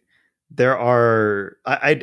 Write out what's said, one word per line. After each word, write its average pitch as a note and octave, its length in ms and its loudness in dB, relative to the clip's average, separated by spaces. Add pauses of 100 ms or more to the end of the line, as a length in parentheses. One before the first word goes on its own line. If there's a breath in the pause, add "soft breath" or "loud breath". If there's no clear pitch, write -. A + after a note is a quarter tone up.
(520)
there B2+ 260 0
are, A2+ 880 0
I, C3 80 -2 (300)